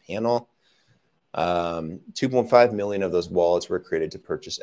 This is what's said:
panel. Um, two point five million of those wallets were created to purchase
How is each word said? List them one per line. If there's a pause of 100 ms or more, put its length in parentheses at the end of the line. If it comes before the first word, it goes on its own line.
panel. (840)
Um, (120)
two
point
five
million
of
those
wallets
were
created
to
purchase